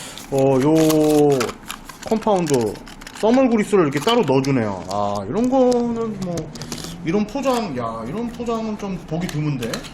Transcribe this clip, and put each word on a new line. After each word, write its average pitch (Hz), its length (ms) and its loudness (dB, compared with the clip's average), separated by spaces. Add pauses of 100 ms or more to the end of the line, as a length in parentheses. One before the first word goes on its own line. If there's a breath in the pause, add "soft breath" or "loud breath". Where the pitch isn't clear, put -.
(340 loud breath)
어, 135 280 4
요 151 760 4 (720)
컴파운드 175 640 2 (440)
서멀 247 340 4
그리스를 208 320 4
이렇게 143 160 0
따로 226 240 2
넣어주네요. 131 680 2
아, 101 240 -2 (140)
이런 226 220 0
거는 240 720 2
뭐, 175 100 -4 (720 loud breath)
이런 202 220 0
포장, 240 500 -2
야, 113 300 -6
이런 214 220 -6
포장은 226 500 -6
좀 196 180 -6 (100)
보기 170 200 -4
드문데, 143 440 -4 (240)